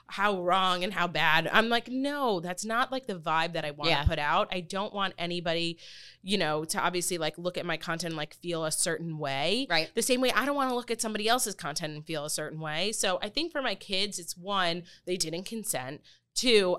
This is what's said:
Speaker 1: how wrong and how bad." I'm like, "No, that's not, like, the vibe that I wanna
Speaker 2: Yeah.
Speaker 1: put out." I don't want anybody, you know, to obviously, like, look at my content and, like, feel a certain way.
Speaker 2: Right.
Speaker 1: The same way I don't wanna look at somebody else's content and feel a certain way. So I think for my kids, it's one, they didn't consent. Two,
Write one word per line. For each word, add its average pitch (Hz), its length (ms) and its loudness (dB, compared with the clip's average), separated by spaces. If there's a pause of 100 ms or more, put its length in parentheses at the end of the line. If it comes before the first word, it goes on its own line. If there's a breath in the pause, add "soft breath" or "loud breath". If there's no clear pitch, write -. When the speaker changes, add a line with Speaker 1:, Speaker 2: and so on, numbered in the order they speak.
Speaker 1:
how 196 340 2
wrong 180 440 4
and 185 80 -4
how 175 120 2
bad." 160 460 4
I'm 226 160 6
like, 233 220 0
"No, 262 500 0
that's 175 240 -6
not, 233 260 0
like, 254 160 -4
the 185 140 -6
vibe 160 340 0
that 156 120 -2
I 151 60 -4
wanna 147 200 0
Speaker 2:
Yeah. 147 140 2
Speaker 1:
put 160 140 2
out." 160 340 2
I 185 80 -4
don't 190 320 -6
want 196 240 -4
anybody, 170 600 -2 (460 loud breath)
you 190 140 2
know, 156 260 2
to 165 160 -4
obviously, 175 380 0
like, 160 200 -2
look 175 200 -4
at 151 80 -4
my 165 100 0
content 165 360 -4
and, 160 60 -4
like, 151 180 -6
feel 170 280 -4
a 156 80 0
certain 165 480 -2
way. 151 500 0
Speaker 2:
Right. 160 240 2
Speaker 1:
The 233 80 0
same 247 200 2
way 247 100 4
I 220 140 2
don't 285 100 0
wanna 262 180 0
look 240 160 -4
at 233 120 -4
somebody 214 260 -2
else's 233 280 2
content 151 380 -6
and 151 140 -12
feel 156 160 -4
a 151 60 -8
certain 156 320 -6
way. 160 320 -2
So 185 280 0
I 214 60 -4
think 311 240 -4
for 294 100 -4
my 226 140 -2
kids, 196 420 -4
it's 175 200 -10
one, 175 480 0 (200 loud breath)
they 180 120 -2
didn't 165 260 -4
consent. 151 580 -6 (360 soft breath)
Two, 202 420 6